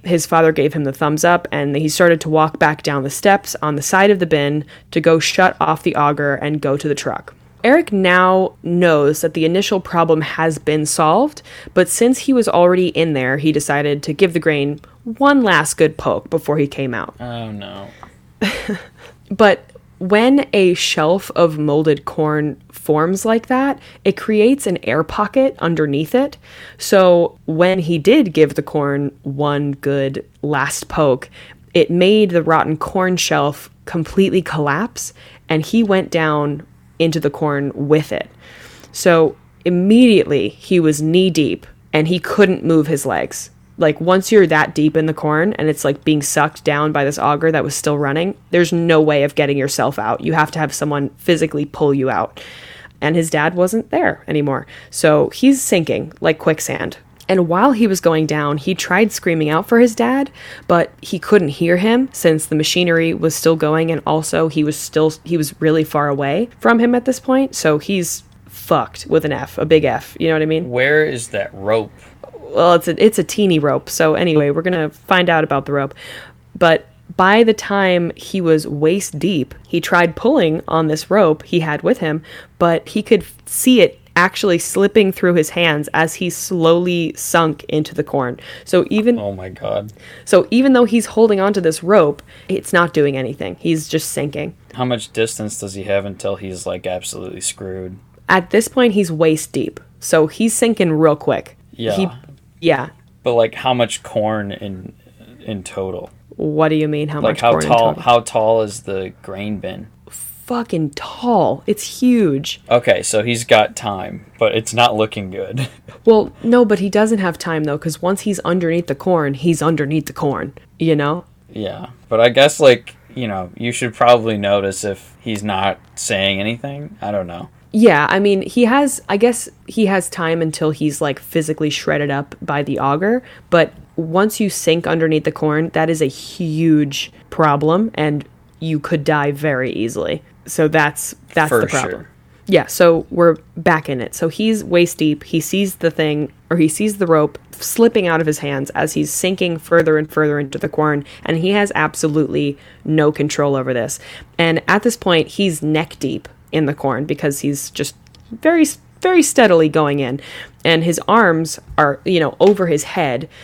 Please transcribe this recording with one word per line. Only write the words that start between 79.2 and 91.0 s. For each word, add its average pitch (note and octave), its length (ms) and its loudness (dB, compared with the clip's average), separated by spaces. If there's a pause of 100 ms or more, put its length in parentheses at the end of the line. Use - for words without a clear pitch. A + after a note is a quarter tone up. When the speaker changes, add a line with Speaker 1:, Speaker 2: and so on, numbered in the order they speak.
Speaker 1:
he E3+ 140 -2
tried E3+ 340 2
pulling G3+ 520 2
on D#3+ 200 0
this D#3 240 -4
rope F3 320 2
he F3 160 -2
had D#3 220 -4
with G#3+ 180 0
him, D#3 240 -4 (340)
but E3+ 320 0
he G#3+ 140 -4
could G3 200 -10
f-, - 120 -20 (100)
see B3+ 360 2
it - 180 2 (160)
actually F3+ 420 2
slipping G3 540 0
through F3+ 240 0
his D#3 160 0
hands D#3 420 0
as D#3+ 220 0
he F3+ 140 -6
slowly E3+ 880 0
sunk D#3+ 540 -2
into D3+ 240 -2
the D3+ 100 -4
corn. B2+ 360 -4 (260)
So F3+ 240 2
even A3 300 0
Speaker 2:
Oh G2+ 140 -6
my F#2 160 -12
God. G#2+ 440 -8 (320)
Speaker 1:
So - 240 4
even C4 240 4
though A#3+ 120 6
he's A3 200 0